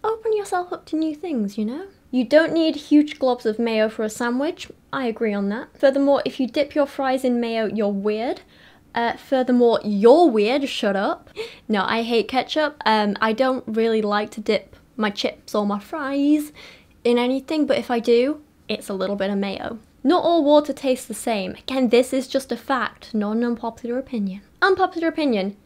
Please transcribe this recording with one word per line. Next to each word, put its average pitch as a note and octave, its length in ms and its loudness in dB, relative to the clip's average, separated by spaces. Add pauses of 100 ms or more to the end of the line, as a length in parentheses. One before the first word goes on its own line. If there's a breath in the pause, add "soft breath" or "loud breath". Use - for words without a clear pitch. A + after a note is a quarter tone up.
Open A4 320 -2
yourself F4+ 360 -4
up - 140 -12
to D#4 100 -6
new D#4 180 -2
things, B3 440 -4
you G#3+ 60 -2
know? D4 220 -8 (240)
You B3+ 140 0
don't D4+ 280 4
need D#4+ 240 2
huge D4 420 2
globs B3 280 0
of G#3+ 120 -2
mayo A3 300 0
for A3 160 -6
a G#3+ 60 -4
sandwich. B3+ 600 -4 (220)
I C4+ 140 -4
agree A3 260 -2
on G3+ 160 -2
that. G#3+ 200 -6 (100)
Furthermore, C#4 460 4
if - 140 -4
you C4 80 0
dip D4 280 -2
your C#4+ 120 2
fries C4 380 -2
in A#3+ 160 2
mayo, A3+ 260 -2
you're G3+ 220 -2
weird. G#3+ 540 -4 (520 soft breath)
Uh, A#3 200 -2
furthermore, B3 680 2
you're A#3 460 6
weird, A#3+ 400 0
shut G3+ 260 -2
up. A#3 360 -4 (360 loud breath)
No, G3+ 180 0
I A3+ 180 -2
hate A3+ 260 0
ketchup. D4 480 -2 (100)
Um, G#3+ 340 2
I A3 120 0
don't C4 340 0
really A3 360 0
like G#3 300 -2
to A3+ 80 -12
dip - 360 -2 (200)
my G#3+ 140 0
chips - 440 -8
or G#3 120 0
my G3+ 140 -2
fries D4 720 0 (500 loud breath)
in A#3+ 160 2
anything, C4+ 480 0
but B3 120 2
if A#3+ 120 -6
I A#3 80 0
do, B3 440 2 (260)
it's - 200 -8
a G3+ 60 -6
little F#3+ 220 -4
bit G3 140 -2
of G3+ 80 -2
mayo. G3+ 400 -6 (260)
Not E4+ 180 4
all E4+ 220 2
water D4 300 4
tastes C4 320 -4
the A3 80 -10
same. G3 380 -4
Again, C4 360 -2
this A#3+ 240 4
is C4 160 -2
just C4 240 -4
a A#3 60 -6
fact, - 560 -6
not G#3 180 -2
an A#3 120 0
unpopular A#3 540 -6
opinion. G3+ 440 -6 (180)
Unpopular F4+ 480 0
opinion. A#3+ 580 -2